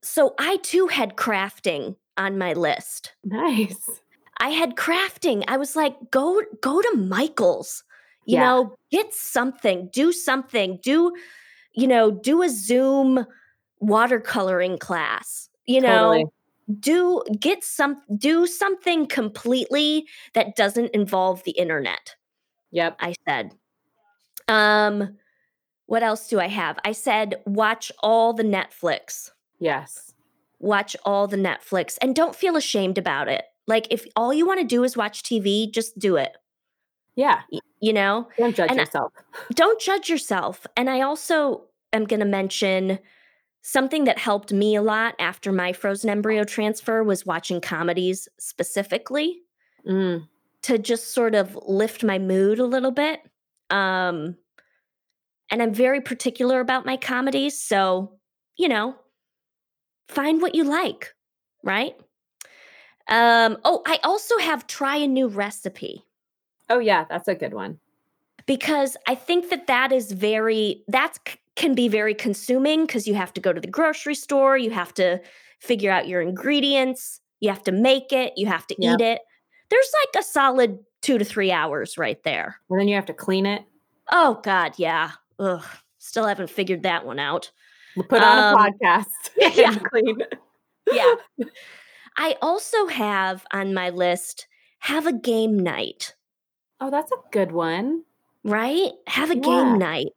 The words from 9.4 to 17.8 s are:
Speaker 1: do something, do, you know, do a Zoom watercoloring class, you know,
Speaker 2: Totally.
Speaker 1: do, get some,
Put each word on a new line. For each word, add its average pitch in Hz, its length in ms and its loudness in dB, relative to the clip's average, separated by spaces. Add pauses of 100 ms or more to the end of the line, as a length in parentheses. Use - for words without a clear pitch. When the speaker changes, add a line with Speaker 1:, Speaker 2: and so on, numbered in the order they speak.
Speaker 1:
do 311 200 2
something, 262 720 -2
do, 330 300 2 (640)
you 247 140 2
know, 226 220 6
do 247 320 2
a 359 60 2
Zoom 262 760 2 (560)
watercoloring 208 960 0
class, - 720 -6 (180)
you 254 140 4
know, 220 320 6
Speaker 2:
Totally. 160 120 4 (540)
Speaker 1:
do, 349 440 2 (160)
get 330 260 0
some, 285 360 -2 (160)